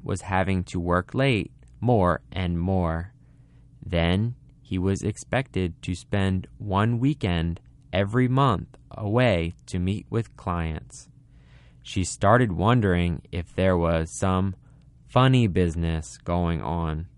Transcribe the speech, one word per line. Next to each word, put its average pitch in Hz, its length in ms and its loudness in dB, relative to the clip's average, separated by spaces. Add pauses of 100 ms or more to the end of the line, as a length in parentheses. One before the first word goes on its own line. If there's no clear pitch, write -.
was 101 180 -4
having 95 400 0
to 90 180 -6
work 87 220 0 (100)
late 127 380 0 (300)
more 101 360 4 (140)
and 90 260 -4
more. 87 480 0 (840)
Then 90 420 2 (360)
he 92 100 -4
was 95 240 0
expected 104 720 -4 (100)
to 92 120 -4
spend 95 520 -2 (120)
one 107 400 0
weekend 87 640 0 (320)
every 104 360 0
month 131 480 0 (140)
away 101 640 0 (120)
to 92 120 -6
meet 92 320 -2
with - 260 -4
clients. 82 720 -6 (760)
She - 220 -4
started 107 480 4
wondering 87 680 2 (100)
if - 220 -8
there 92 240 2
was 82 320 0
some 95 460 -2 (500)
funny 131 400 4
business 82 720 -2
going 87 420 -2
on. 80 460 -4 (120)